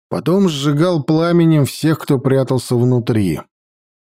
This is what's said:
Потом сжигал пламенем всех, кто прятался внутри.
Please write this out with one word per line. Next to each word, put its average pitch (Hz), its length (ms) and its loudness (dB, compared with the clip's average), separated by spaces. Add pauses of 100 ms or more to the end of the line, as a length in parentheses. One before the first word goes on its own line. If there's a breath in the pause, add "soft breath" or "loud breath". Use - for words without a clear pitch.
Потом 190 400 0
сжигал 151 540 -2
пламенем 160 600 2
всех, 151 340 -2
кто 143 200 -2
прятался 131 560 -2
внутри. 120 640 0 (680)